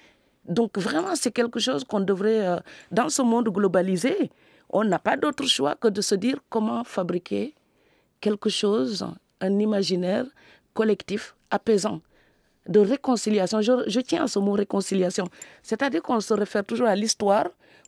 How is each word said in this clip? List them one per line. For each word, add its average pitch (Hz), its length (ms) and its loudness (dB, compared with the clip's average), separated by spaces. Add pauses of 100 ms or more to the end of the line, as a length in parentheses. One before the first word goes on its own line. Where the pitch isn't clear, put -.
(460)
Donc 214 320 -2
vraiment, 311 380 -2
c'est 233 160 -2
quelque 240 260 -2
chose 262 260 -2
qu'on 208 160 -2
devrait, 196 460 0
euh, 175 120 0 (340)
dans 240 160 2
ce 277 140 0
monde 233 260 2
globalisé, 190 840 0 (400)
on 208 140 2
n'a 180 160 2
pas 220 160 0
d'autre - 300 -2
choix - 280 0
que - 140 2
de 202 120 -2
se - 140 0
dire 240 220 0 (120)
comment 233 360 -2
fabriquer 196 720 -4 (640)
quelque 208 300 -2
chose, 208 560 0 (340)
un 196 180 0
imaginaire 196 680 0 (480)
collectif 202 600 -2 (160)
apaisant, 202 500 0 (680)
de 196 100 4
réconciliation. 214 840 2
Je, 233 100 2 (160)
je 220 120 0
tiens - 240 -2
à 240 40 2
ce 202 100 -2
mot 202 140 2
réconciliation. 196 760 0 (360)
C'est-à-dire 269 400 -2
qu'on 233 180 0
se 214 140 0
réfère 202 300 0
toujours 233 220 -2
à 202 80 4
l'histoire 208 520 2 (420)